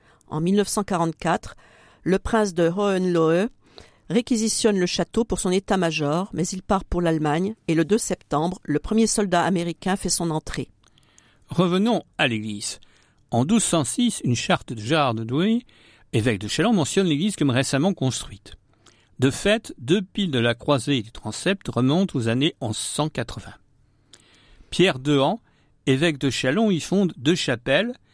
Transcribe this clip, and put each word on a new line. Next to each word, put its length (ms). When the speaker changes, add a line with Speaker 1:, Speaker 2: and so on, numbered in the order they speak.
Speaker 1:
En 120
mille 160
neuf 140
cent 140
quarante-quatre, 720
le 160
prince 340
de 100
Hohenlohe 880
réquisitionne 680
le 80
château 380
pour 160
son 120
état-major, 840
mais 140
il 140
part 220
pour 180
l'Allemagne 540
et 80
le 100
deux 120
septembre, 640
le 160
premier 280
soldat 360
américain 520
fait 140
son 200
entrée. 400
Speaker 2:
Revenons 560
à 100
l'église. 520
En 140
douze 180
cent 200
six, 400
une 120
charte 380
de 60
Gérard 340
de 100
Douai, 420
évêque 260
de 80
Châlons, 260
mentionne 340
l'église 280
comme 140
récemment 440
construite. 640
De 120
fait, 460
deux 240
piles 300
de 80
la 140
croisée 480
du 100
transept 580
remontent 480
aux 100
années 320
onze 180
cent 320
quatre-vingts. 460
Pierre 300
Dehan, 400
évêque 320
de 120
Châlons, 420
y 100
fonde 340
deux 200
chapelles 580